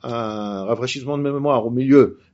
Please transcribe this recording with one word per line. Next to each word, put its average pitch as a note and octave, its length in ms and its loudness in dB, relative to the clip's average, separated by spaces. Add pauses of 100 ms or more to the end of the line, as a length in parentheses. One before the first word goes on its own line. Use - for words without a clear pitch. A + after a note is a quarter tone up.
un G#2+ 640 -6
rafraîchissement B2+ 520 -4
de C#3+ 60 -4
mémoire C#3 420 -2
au A#2 60 -6
milieu, C3 480 4 (160)